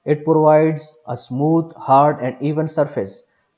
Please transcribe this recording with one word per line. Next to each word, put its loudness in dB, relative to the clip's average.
It -2
provides 2
a -10
smooth, -2
hard 2
and -6
even -2
surface, -6